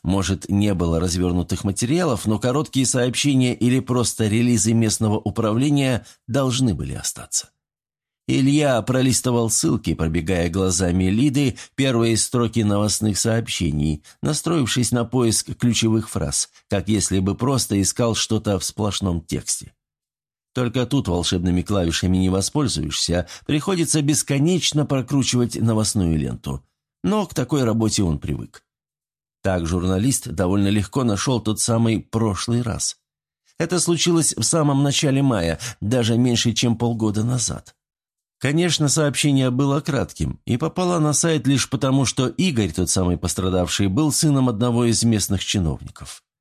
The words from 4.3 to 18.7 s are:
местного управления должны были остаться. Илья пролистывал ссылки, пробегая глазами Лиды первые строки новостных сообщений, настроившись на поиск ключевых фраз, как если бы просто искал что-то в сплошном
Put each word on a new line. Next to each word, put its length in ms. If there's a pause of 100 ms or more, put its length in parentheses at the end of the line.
местного 460
управления 880 (200)
должны 480
были 200
остаться. 560 (800)
Илья 540
пролистывал 680
ссылки, 440
пробегая 540
глазами 560
Лиды 520 (180)
первые 420
строки 440
новостных 580
сообщений, 840 (180)
настроившись 720
на 120
поиск 520
ключевых 520
фраз, 400 (220)
как 180
если 300
бы 160
просто 480
искал 320
что-то 460
в 40
сплошном 580